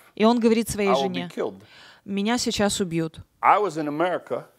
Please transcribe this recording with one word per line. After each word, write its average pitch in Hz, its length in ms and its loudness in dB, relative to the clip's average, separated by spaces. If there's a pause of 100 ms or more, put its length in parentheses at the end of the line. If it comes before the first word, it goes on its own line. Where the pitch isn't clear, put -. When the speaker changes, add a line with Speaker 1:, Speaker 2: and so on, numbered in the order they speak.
(160)
Speaker 1:
И 208 80 2
он 233 160 4
говорит 220 300 2
своей 202 200 -2
Speaker 2:
"I 185 40 4
will 175 40 2
be 190 40 0
Speaker 1:
жене: 180 300 -4
Speaker 2:
killed." 196 300 -6 (420)
Speaker 1:
«Меня 202 320 -2
сейчас 208 440 -2
убьют». 165 400 -4 (200)
Speaker 2:
I 160 220 6
was 170 160 -2
in 151 80 -4
America. 147 600 -4 (120)